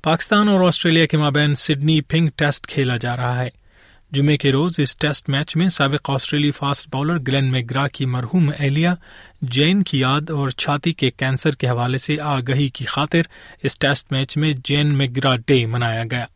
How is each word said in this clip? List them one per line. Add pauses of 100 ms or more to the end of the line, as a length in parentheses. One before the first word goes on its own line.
پاکستان
اور
آسٹریلیا
کے
مابین
سڈنی
پنک
ٹیسٹ
کھیلا
جا
رہا
ہے۔ (600)
جمعے
کے
روز
اس
ٹیسٹ
میچ
میں
سابق
آسٹریلی
فاسٹ
باؤلر
گلین
میگرا
کی
مرحوم
اہلیہ (520)
جین
کی
یاد
اور
چھاتی
کے
کینسر
کے
حوالے
سے
آگہی
کی
خاطر (420)
اس
ٹیسٹ
میچ
میں (100)
جین
میگرا
ڈے
منایا
گیا۔ (100)